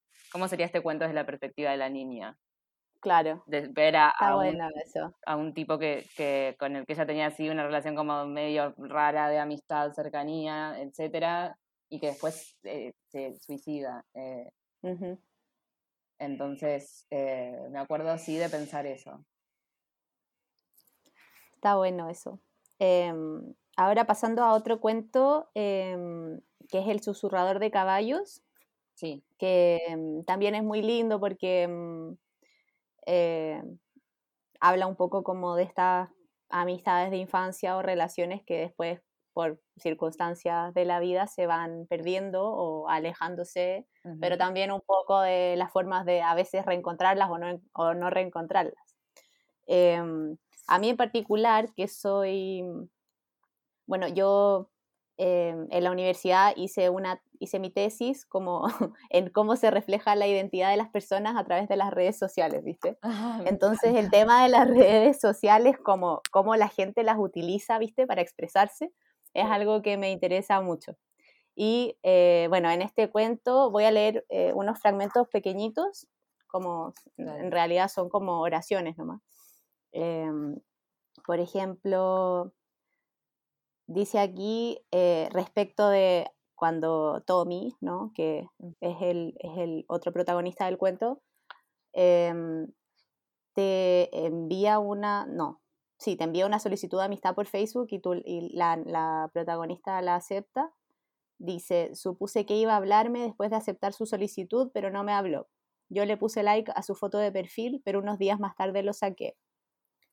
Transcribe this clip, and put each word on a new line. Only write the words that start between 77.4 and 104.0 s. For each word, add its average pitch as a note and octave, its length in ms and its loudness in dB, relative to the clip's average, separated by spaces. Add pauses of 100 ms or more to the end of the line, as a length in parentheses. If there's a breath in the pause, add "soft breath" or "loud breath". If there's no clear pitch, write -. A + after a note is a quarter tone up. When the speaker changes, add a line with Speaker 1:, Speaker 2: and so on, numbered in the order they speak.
Speaker 2:
en F3 40 -4
realidad F3 380 2
son F3+ 200 -4
como F#3 320 -4
oraciones E3 560 -2
nomás. G#3 240 -12 (720 soft breath)
Em, D#3 640 -4 (680)
por F3 140 0
ejemplo, F#3 1120 -2 (1300)
dice G3+ 320 0
aquí, G#3 600 -2 (120)
eh, F3 400 2
respecto G3+ 580 0
de F#3 380 4 (280)
cuando D#3+ 720 0
Tommy, F3+ 560 0
¿no? F#3 340 -6
Que D#3+ 320 -4 (120)
Speaker 1:
Mm. F3 220 -16
Speaker 2:
es F3 200 -6
el, F3 380 -4
es E3+ 180 -12
el E3 300 -6
otro F3 260 -4
protagonista F3 520 -2
del F#3 120 -2
cuento, F#3+ 440 -2 (720 loud breath)
em, E3+ 720 2 (880)
te F3+ 720 2
envía F#3 520 0
una, G3+ 480 -2
no, - 340 -6 (380)
sí, F#3+ 180 -4
te E3 80 -4
envía F3 220 0
una G#3+ 120 0
solicitud G3 400 -4
de F#3+ 60 0
amistad G3 300 -4
por G3+ 120 -4
Facebook G#3+ 440 -4
y G3 100 -8
tú, F3+ 140 -2
y E3+ 400 -8
la, E3+ 300 0
la D#3+ 480 -2
protagonista E3+ 680 -6
la F3+ 140 0
acepta. G3+ 580 -6 (640)
Dice, F3 560 -4
"Supuse G3+ 520 -4
que G#3 100 0
iba A3 160 2
a G#3 40 4
hablarme A3 460 2
después G#3+ 280 -4
de A3 60 -2
aceptar G3+ 360 -4
su A3 140 -6